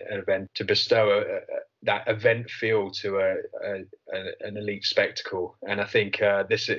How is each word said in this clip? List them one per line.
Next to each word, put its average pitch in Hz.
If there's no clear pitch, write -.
an 101
event, 95
to 107
bestow 107
a, 104
a, 95
that 104
event 113
feel 110
to 98
a, 95
a, 98
a, 95
an 104
elite 101
spectacle. -
And 101
I -
think, 104
uh, 101
this 110
is, -